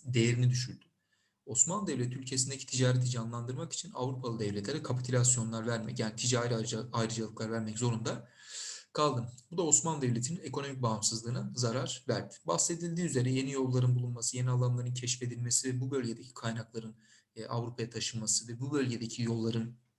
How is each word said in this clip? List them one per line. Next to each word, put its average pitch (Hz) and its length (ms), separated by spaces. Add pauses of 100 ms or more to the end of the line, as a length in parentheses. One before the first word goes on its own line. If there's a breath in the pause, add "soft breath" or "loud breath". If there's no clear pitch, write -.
değerini 123 460
düşürdü. - 340 (640)
Osmanlı 185 400
Devleti 123 300
ülkesindeki 131 500
ticareti 127 440
canlandırmak 120 640
için - 220
Avrupalı 127 440
devletlere 104 440
kapitülasyonlar 120 840
vermek, 113 320
yani 110 180
ticari 120 400
ayrıca-, 110 360
ayrıcalıklar 110 580
vermek 110 280
zorunda 117 500 (640 loud breath)
kaldı. 135 400 (180)
Bu 170 80
da 190 40
Osmanlı 156 400
Devleti'nin 127 380
ekonomik 139 420
bağımsızlığına 110 760
zarar 123 520
verdi. 101 260 (120)
Bahsedildiği 170 600
üzere 127 260
yeni 135 200
yolların 127 440
bulunması, 123 400
yeni 123 140
alanların 123 440
keşfedilmesi 120 760
ve 127 120
bu 131 100
bölgedeki 120 440
kaynakların, 113 600 (400 soft breath)
e, 110 100
Avrupa'ya 117 440
taşınması 110 580
ve 117 120
bu 135 120
bölgedeki 120 500
yolların 113 540 (220)